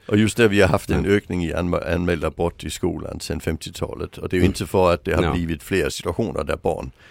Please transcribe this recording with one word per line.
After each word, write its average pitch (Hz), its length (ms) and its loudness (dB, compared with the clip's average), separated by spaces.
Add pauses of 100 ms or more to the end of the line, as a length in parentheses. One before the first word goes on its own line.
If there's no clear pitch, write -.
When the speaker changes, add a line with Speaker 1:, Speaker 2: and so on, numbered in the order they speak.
Speaker 1:
Och 107 100 2
just 107 200 2
det, 117 100 8
vi 101 140 4
har 95 60 8
haft - 220 0
en 92 160 0
Speaker 2:
Ja. 92 60 0
Speaker 1:
ökning 90 340 0
i 76 80 -2
anma-, 85 420 -2
anmälda 85 360 -2
brott 85 320 -4
i 80 60 -6
skolan 80 500 -4
sedan 78 200 -6
femtiotalet. - 800 -6
Och 85 120 -8
det - 60 -10
är - 20 4
ju 90 60 4
Speaker 2:
Mm. 92 80 6
Speaker 1:
inte - 140 -4
för 90 280 4
att 87 100 -2
det 85 120 -2
har 80 80 2
Speaker 2:
Ja. 80 100 0
Speaker 1:
blivit 82 300 -2
fler 82 260 0
situationer 85 540 -4
där 73 140 -4
barn 69 340 -4 (200)